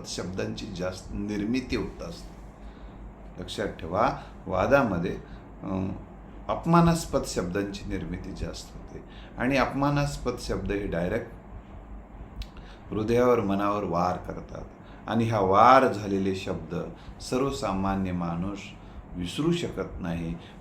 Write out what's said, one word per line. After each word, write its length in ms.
शब्दांची 580
जास्त 480
निर्मिती 640
होत 260
असते. 380
लक्षात 260
ठेवा, 420
वादामध्ये, 680
अं, 260
अपमानास्पद 760
शब्दांची 640
निर्मिती 420
जास्त 460
होते 260
आणि 200
अपमानास्पद 840
शब्द 320
हे 160
डायरेक्ट 440
हृदयावर, 500
मनावर 440
वार 340
करतात 460
आणि 220
हा 100
वार 520
झालेले 440
शब्द 400
सर्वसामान्य 920
माणूस 480
विसरू 360
शकत 500
नाही. 340